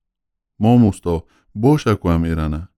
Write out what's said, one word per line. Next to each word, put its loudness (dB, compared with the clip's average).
«ما 4
موستا 0
باشه 0
که -4
هم 2
ایرانه. -6